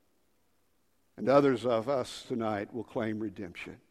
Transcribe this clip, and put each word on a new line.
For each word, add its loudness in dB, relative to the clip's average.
And -2
others 6
of 2
us -4
tonight -2
will -6
claim -4
redemption. -10